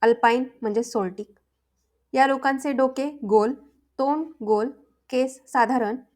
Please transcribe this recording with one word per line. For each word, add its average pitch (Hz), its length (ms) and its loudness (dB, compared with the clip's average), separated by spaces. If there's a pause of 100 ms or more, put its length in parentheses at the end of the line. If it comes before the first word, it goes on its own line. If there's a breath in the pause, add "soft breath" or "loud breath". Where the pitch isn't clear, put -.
अल्पाईन 233 420 4 (180)
म्हणजे 220 200 -2
सोल्टिक. 208 440 -6 (840)
या 262 140 4
लोकांचे 269 460 -2
डोके 269 540 -2
गोल, 214 260 2 (460)
तोंड 294 260 0 (200)
गोल, 214 240 0 (420)
केस 262 360 -2
साधारण 240 500 0 (200)